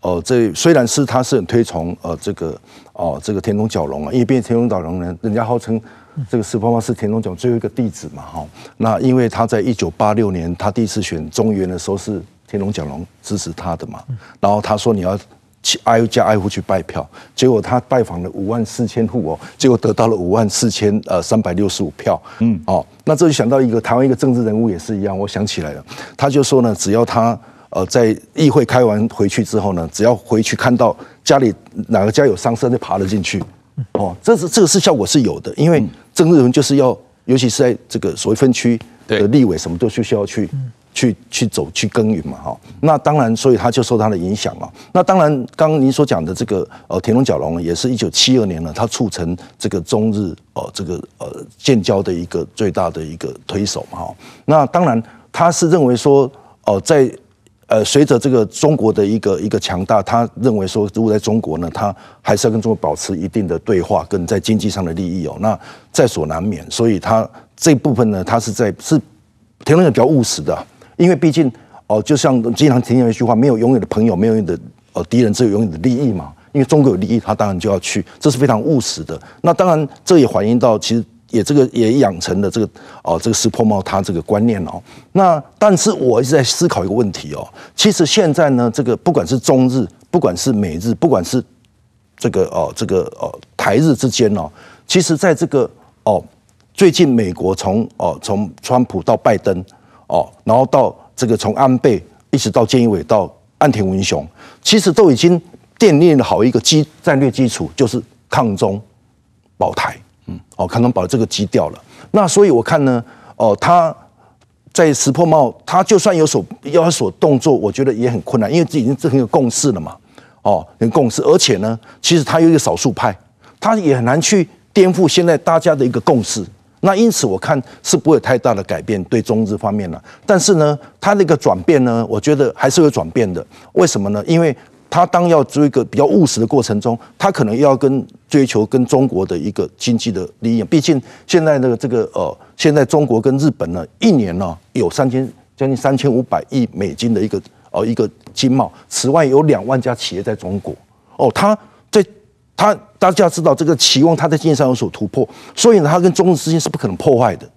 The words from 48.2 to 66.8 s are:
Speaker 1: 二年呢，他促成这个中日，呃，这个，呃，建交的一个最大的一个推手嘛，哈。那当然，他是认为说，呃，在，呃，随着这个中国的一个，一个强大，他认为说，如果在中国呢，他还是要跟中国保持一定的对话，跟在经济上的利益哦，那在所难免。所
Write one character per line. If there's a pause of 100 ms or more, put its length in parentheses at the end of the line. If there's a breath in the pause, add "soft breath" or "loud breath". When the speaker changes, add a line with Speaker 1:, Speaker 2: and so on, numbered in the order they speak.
Speaker 1:
二
年
呢，
他
促
成 (240 loud breath)
这
个
中
日， (200)
呃，
这
个， (240)
呃， (120)
建
交
的
一
个
最
大
的
一
个 (100)
推
手
嘛，
哈。 (300 loud breath)
那
当
然， (300 loud breath)
他
是
认
为
说， (320 soft breath)
呃，
在， (560)
呃，
随
着
这
个
中
国
的
一
个，
一
个
强
大，
他
认
为
说，
如
果
在
中
国
呢，
他 (280 loud breath)
还
是
要
跟
中
国
保
持
一
定
的
对
话，
跟
在
经
济
上
的
利
益
哦，
那 (320 loud breath)
在
所
难
免。
所